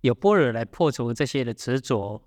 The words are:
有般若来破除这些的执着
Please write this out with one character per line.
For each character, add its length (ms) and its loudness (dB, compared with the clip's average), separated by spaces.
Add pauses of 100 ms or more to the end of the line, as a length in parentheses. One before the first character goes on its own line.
有 120 2
般 240 4
若 140 4
来 120 -4
破 280 0
除 200 -4
这 140 -2
些 180 -4
的 80 -4
执 300 -4
着 460 -4